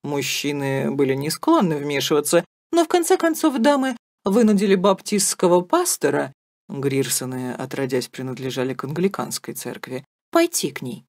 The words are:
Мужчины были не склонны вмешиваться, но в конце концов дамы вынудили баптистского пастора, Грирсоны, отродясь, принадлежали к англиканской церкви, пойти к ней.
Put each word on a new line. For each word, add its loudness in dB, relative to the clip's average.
Мужчины -2
были 0
не -4
склонны 2
вмешиваться, 0
но 4
в -4
конце 2
концов 0
дамы 2
вынудили 4
баптистского 2
пастора, 0
Грирсоны, -4
отродясь, -4
принадлежали -6
к -8
англиканской -4
церкви, -10
пойти 0
к -14
ней. -10